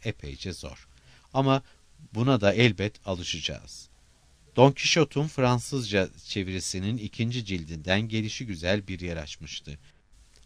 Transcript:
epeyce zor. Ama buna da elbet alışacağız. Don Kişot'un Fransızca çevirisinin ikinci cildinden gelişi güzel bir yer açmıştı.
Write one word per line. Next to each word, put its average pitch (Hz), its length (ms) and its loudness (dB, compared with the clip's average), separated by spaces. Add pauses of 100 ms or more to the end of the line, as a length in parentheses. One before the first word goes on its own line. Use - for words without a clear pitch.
epeyce 76 500 -8
zor. - 340 -16 (460)
Ama 135 300 2 (500)
buna 120 280 2
da 98 120 6
elbet 104 540 2
alışacağız. 85 840 -8 (640)
Don 135 160 10
Kişot'un 151 560 2
Fransızca 123 800 0 (160)
çevirisinin 95 720 -4
ikinci 117 480 -4
cildinden 85 560 -2
gelişi 110 440 -4
güzel 98 420 -2
bir 92 120 -8
yer 85 180 -6
açmıştı. 76 600 -12 (680)